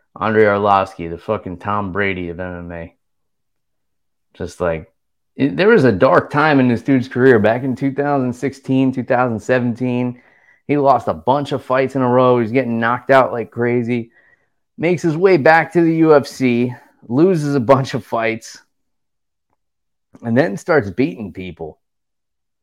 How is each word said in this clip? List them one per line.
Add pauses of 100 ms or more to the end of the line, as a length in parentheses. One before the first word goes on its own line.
(180)
Andrei
Arlovsky,
the
fucking
Tom
Brady
of
M
M
A. (1400)
Just
like, (440)
it,
there
was
a
dark
time
in
this
dude's
career
back
in
two
thousand
sixteen,
two
thousand
seventeen. (460)
He
lost
a
bunch
of
fights
in
a
row.
He's
getting
knocked
out
like
crazy. (640)
Makes
his
way
back
to
the
U
F
C, (320)
loses
a
bunch
of
fights, (1600)
and
then
starts
beating
people. (840)